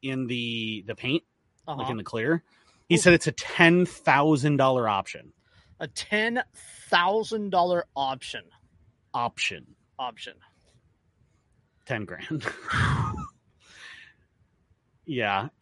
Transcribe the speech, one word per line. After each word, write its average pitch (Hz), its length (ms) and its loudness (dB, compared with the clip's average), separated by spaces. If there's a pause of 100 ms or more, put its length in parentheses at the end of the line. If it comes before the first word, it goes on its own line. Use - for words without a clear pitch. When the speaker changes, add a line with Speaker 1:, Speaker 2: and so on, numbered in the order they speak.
Speaker 1:
in 131 260 -4
the, 117 580 -6
the 110 100 -8
paint, 135 280 -4 (420)
like, 143 140 -8
Speaker 2:
Uh-huh. 131 120 -6
Speaker 1:
in 117 60 -4
the 104 60 -8
clear. 123 400 -2 (460)
He 175 60 4
Speaker 2:
Ooh. - 20 6
Speaker 1:
said 180 160 8
it's 165 140 4
a 151 40 -2
ten 175 540 4
thousand 147 720 2
dollar 131 320 2
option. - 420 -4 (480)
Speaker 2:
A 160 80 -10
ten 226 560 -2 (460)
thousand 202 600 0
dollar 180 340 2 (100)
option. 131 480 -6 (680)
Speaker 1:
Option. 113 520 -4 (320)
Speaker 2:
Option. 123 360 -10 (1500)
Speaker 1:
Ten 110 200 -6
grand. 90 400 -10 (260)
<laughs> - 540 -2 (1800)
Yeah. 110 440 0 (120)